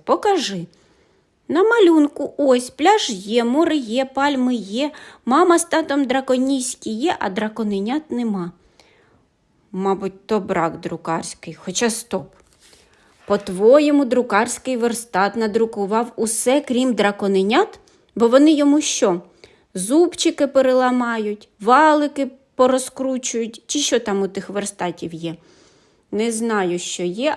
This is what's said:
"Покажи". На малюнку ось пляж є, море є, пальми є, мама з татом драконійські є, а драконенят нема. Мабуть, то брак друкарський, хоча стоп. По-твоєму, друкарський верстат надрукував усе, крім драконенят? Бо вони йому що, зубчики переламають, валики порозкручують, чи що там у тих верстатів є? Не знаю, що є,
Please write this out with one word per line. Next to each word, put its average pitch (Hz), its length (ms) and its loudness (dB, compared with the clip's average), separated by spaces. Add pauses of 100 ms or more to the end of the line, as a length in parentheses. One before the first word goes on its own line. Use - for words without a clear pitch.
"Покажи". 240 640 0 (800)
На 320 140 2
малюнку 339 720 4
ось 254 340 2
пляж 381 400 0
є, 208 340 -2
море 311 320 0
є, 254 280 -2
пальми 262 500 0
є, 226 360 -4 (340)
мама 339 340 4
з - 60 -2
татом 294 400 -2
драконійські 254 840 -2
є, 233 280 -2
а - 120 -4
драконенят 214 800 -4
нема. 202 420 -4 (1200)
Мабуть, 190 540 -4
то 214 140 0
брак 165 400 -4
друкарський, 165 720 -8
хоча 190 360 -4
стоп. - 420 -8 (920)
По-твоєму, 220 800 2
друкарський 240 720 -2
верстат 220 600 -2
надрукував 220 800 -2
усе, 247 440 0
крім 254 340 -2
драконенят? 202 840 0 (360)
Бо 233 140 2
вони 285 240 8
йому 285 280 4
що, 190 400 0 (540)
зубчики 302 720 0
переламають, 247 1000 0 (120)
валики 285 720 4 (240)
порозкручують, 254 1120 -2
чи - 120 -4
що 285 220 0
там 196 220 -2
у 190 60 -2
тих 190 220 -10
верстатів 180 640 -8
є? 165 220 -10 (760)
Не 226 220 -2
знаю, 214 460 -2
що - 240 -8
є, 214 340 -4